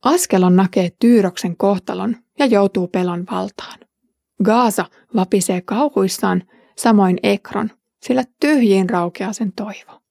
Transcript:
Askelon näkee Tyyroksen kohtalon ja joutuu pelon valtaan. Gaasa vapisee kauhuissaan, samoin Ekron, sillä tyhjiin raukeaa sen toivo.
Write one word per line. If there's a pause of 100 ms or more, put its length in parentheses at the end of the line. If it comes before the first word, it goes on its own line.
Askelon
näkee
Tyyroksen
kohtalon (220)
ja
joutuu
pelon
valtaan. (640)
Gaasa (320)
vapisee
kauhuissaan, (340)
samoin
Ekron, (320)
sillä (160)
tyhjiin
raukeaa
sen
toivo. (100)